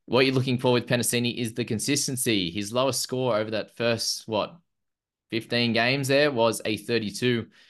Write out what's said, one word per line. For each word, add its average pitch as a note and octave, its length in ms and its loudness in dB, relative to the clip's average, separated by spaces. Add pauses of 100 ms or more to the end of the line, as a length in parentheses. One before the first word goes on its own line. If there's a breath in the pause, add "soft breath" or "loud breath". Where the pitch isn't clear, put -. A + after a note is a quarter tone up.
what C3 180 4
you're C3+ 100 2
looking C3 220 0
for B2+ 160 2
with A#2+ 140 2
Penasini A#2+ 500 0
is A2+ 160 -4
the A#2+ 140 -6
consistency. A#2+ 840 -2
His G2+ 220 -6
lowest B2+ 300 0
score B2+ 340 0
over G#2+ 140 -2
that G#2+ 260 -6
first, A#2 500 -2
what, G#2 300 -2 (720)
fifteen A#2 440 0
games B2+ 340 2
there C#3+ 220 4
was A2+ 340 2
a G#2+ 140 -2
thirty-two A#2 680 -2 (220 soft breath)